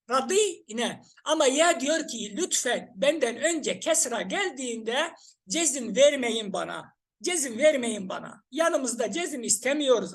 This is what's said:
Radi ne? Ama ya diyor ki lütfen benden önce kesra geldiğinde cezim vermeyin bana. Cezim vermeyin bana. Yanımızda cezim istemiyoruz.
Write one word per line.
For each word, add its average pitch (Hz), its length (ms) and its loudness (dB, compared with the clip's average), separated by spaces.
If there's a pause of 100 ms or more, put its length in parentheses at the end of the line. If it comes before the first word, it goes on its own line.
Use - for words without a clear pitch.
(100)
Radi 359 540 0 (120)
ne? 214 260 -4 (220)
Ama 302 220 4
ya 294 340 4
diyor 302 280 0
ki 208 280 -10
lütfen 240 600 -2
benden 254 400 0
önce 247 440 -2
kesra 233 420 0
geldiğinde 262 920 -4 (340)
cezim 247 480 -2
vermeyin 240 560 4
bana. 170 420 -8 (280)
Cezim 269 360 -2
vermeyin 233 500 2
bana. - 420 -12
Yanımızda 254 600 0
cezim 302 320 -4
istemiyoruz. 254 720 2